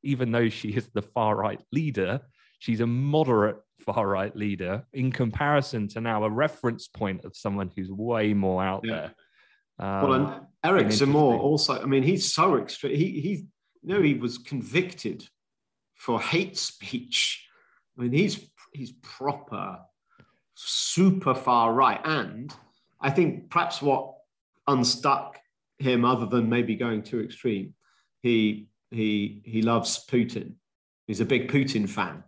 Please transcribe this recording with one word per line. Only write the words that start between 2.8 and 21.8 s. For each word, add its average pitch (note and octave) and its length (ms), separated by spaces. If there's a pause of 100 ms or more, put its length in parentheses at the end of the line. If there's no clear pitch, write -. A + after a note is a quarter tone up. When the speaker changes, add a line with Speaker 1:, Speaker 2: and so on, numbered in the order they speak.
Speaker 1:
a A#2 60
moderate B2+ 720 (220)
far-right G2 560
leader G2 580
in C3 180
comparison C3 800
to A2+ 120
now A2 220
a A2 60
reference B2 580
point F#2+ 380
of E2+ 100
someone G2 400
who's F#2+ 160
way G#2+ 420
more F#2+ 300
out F#2+ 220
Speaker 2:
Yeah. A2 80
Speaker 1:
there. D#2 220 (640)
Speaker 2:
Well, G2 340
Speaker 1:
Um, C#3 120
Speaker 2:
and - 220 (160)
Eric D#3+ 260
Speaker 1:
been - 80
Speaker 2:
Zemmour C#3 360
Speaker 1:
interesting. A2+ 60
Speaker 2:
also, C#3+ 420
I - 40
mean, C3+ 180
he's F3+ 280
so D#3+ 260
extreme. - 380
He, D3+ 260
he, F3+ 80 (520)
you F#3 140
know, G3+ 60
he D3 140
was A#2 220
convicted B2+ 920 (680)
for A2+ 240
hate - 380
speech. - 920 (500)
I B2 60
mean, B2 100
he's, - 360 (240)
he's C3+ 180 (100)
proper, G#2 800 (760)
super - 800
far A#2 380
right. A#2+ 300